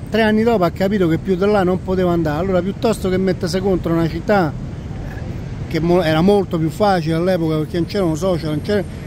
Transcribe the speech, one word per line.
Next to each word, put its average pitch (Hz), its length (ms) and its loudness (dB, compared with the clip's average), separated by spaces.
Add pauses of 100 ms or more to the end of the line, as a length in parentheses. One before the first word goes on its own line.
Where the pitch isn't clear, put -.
(100)
tre 214 120 2
anni 214 200 2
dopo 226 220 4
ha 165 60 2
capito 190 360 0
che 160 120 2
più 190 180 0
di 185 100 0
là 208 160 4
non 180 200 0
poteva 185 300 0
andare, 156 280 0
allora 185 200 0
piuttosto 185 480 -2
che 185 100 0
mettersi 185 420 0
contro 185 320 0
una 165 160 2
città 170 640 0 (1000)
che 160 80 0
mo-, 175 220 4
era 156 180 2
molto 190 380 4
più 160 100 0
facile 170 460 2
all'epoca 165 420 0
perché 156 220 -2
non 165 80 0
c'erano 175 280 -2
social, 160 360 -2
non 151 100 -2
c'era, 202 240 -2 (220)